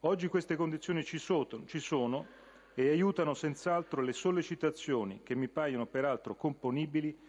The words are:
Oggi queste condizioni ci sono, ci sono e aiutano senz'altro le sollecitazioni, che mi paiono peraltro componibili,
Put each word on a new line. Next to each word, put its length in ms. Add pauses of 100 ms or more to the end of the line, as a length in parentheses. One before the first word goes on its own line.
Oggi 280
queste 260
condizioni 480
ci 160
sono, 480
ci 140
sono 580 (360)
e 140
aiutano 460
senz'altro 680
le 120
sollecitazioni, 1120
che 100
mi 140
paiono 380
peraltro 500
componibili, 800 (140)